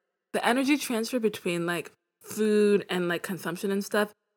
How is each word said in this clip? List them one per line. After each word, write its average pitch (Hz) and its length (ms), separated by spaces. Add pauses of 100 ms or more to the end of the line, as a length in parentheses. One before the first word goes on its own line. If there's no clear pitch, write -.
(340)
the 214 120
energy 262 320
transfer 240 420
between, 185 460
like, 170 260 (300)
food 208 680
and, 180 180
like, 170 160
consumption 175 460
and 196 160
stuff 208 260 (240)